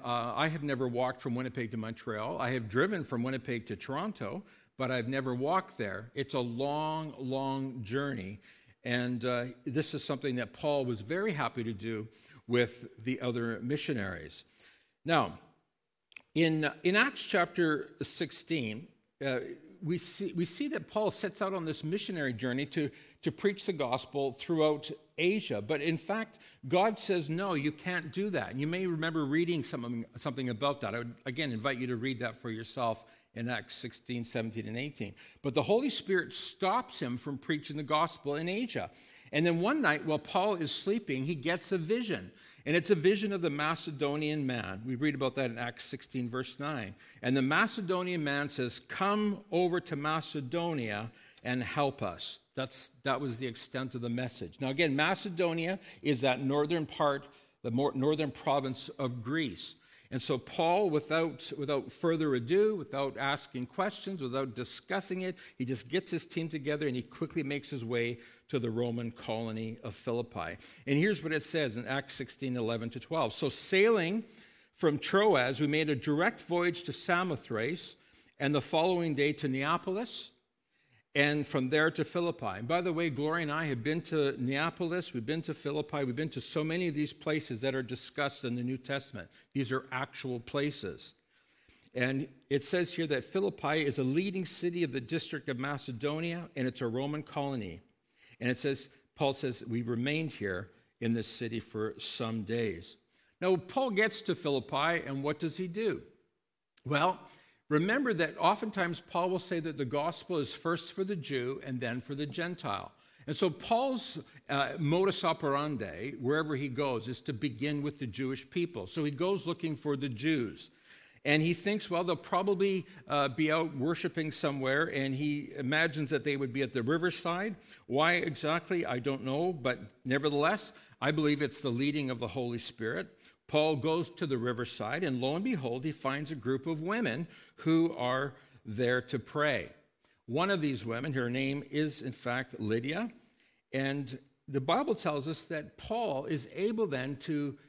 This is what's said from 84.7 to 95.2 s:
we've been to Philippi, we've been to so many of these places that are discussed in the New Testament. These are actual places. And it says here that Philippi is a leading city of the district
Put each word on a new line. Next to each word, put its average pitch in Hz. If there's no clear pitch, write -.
we've 117
been 156
to 160
Philippi, 147
we've 123
been 151
to 127
so -
many 170
of 156
these 147
places 151
that 135
are 135
discussed 127
in 120
the 123
New 127
Testament. 127
These 131
are 131
actual 127
places. 139
And 135
it 139
says 180
here 165
that 139
Philippi 160
is 139
a 139
leading 180
city 175
of 143
the 123
district 151